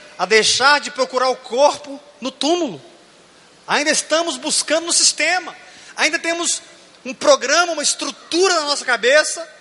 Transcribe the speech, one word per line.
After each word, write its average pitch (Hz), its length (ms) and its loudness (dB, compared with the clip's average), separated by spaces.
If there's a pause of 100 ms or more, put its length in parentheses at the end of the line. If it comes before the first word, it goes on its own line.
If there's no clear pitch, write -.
(180)
a 180 60 -4
deixar 233 560 4
de - 100 -8
procurar 262 380 -2
o 254 80 0
corpo 269 640 0 (180)
no 254 120 -8
túmulo. 285 500 -2 (880)
Ainda 277 220 0
estamos 311 480 -2
buscando 311 480 -2
no 339 60 -6
sistema. 320 640 0 (400)
Ainda 302 240 0
temos 339 440 -4 (420)
um 254 80 -8
programa, 294 600 2
uma 302 80 -6
estrutura - 720 -2
na 320 80 0
nossa 285 240 -4
cabeça. 262 600 2 (140)